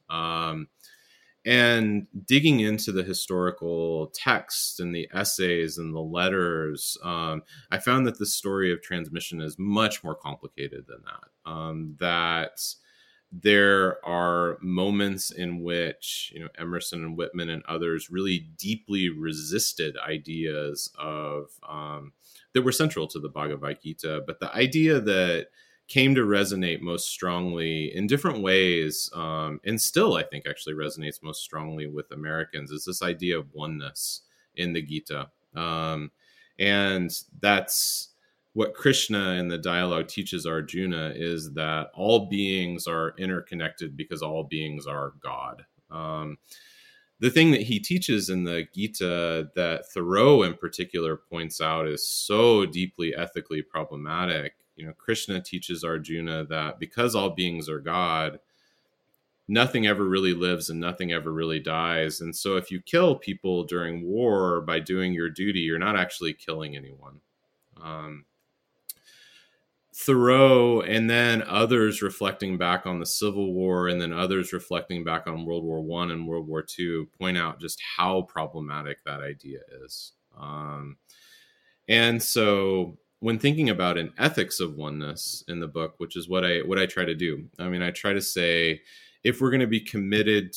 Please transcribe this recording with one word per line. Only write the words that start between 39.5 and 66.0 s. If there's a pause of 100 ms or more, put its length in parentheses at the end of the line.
dialogue
teaches
Arjuna,
is
that
all
beings
are
interconnected
because
all
beings
are
God. (240)
Um, (840)
the
thing
that
he
teaches
in
the
Gita
that
Thoreau
in
particular
points
out
is
so
deeply
ethically
problematic. (220)
You
know,
Krishna
teaches
Arjuna
that
because
all
beings
are
God, (1080)
nothing
ever
really
lives
and
nothing
ever
really
dies.
And
so
if
you
kill
people
during
war
by
doing
your
duty,
you're
not
actually